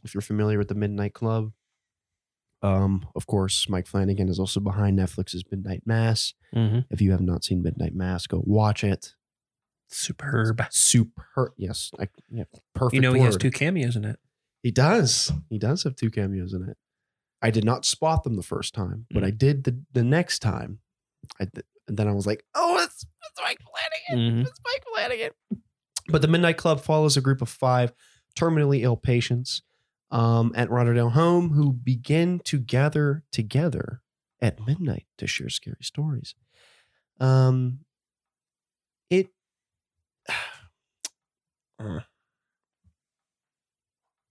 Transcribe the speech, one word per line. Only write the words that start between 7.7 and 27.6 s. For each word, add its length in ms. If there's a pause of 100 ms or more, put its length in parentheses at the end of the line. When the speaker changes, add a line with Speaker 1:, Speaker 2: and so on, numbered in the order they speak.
Speaker 1:
Mass, 320
go 180
watch 400
it. 300 (760)
Speaker 2:
Superb. 840
Speaker 1:
Superb. 840
Yes. 420
I, 100 (220)
yeah, 140 (300)
perfect 200
Speaker 2:
You 60
know, 120
he 80
has 140
Speaker 1:
word. 60
Speaker 2:
two 100
cameos 460
in 80
it. 140 (440)
Speaker 1:
He 80
does. 600 (180)
He 80
does 240
have 140
two 140
cameos 440
in 140
it. 80 (640)
I 80
did 140
not 200
spot 380
them 140
the 60
first 320
time, 360
but 140
Speaker 2:
Mm. 20
Speaker 1:
I 40
did 340
the, 180 (100)
the 120
next 340
time. 400 (640)
I 60
th-, 200 (220)
and 100
then 80
I 60
was 140
like, 180 (100)
"Oh, 280
it's, 220 (200)
it's 180
Mike 160 (500)
Flanagan. 280
Speaker 2:
Mm-hmm. 100
Speaker 1:
It's 180
Mike 200 (100)
Flanagan." 360 (800)
But 140
the 60
Midnight 280
Club 240
follows 360
a 40
group 220
of 60
five 440 (440)